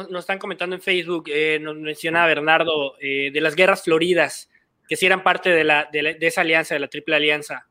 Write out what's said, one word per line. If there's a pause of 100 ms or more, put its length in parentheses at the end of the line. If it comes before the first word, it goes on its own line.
nos,
nos
están
comentando
en
Facebook,
eh,
nos
menciona
Bernardo,
eh,
de
las
guerras
floridas, (380)
que
sí
eran
parte
de
la,
de
la,
de
esa
alianza,
de
la
Triple
Alianza,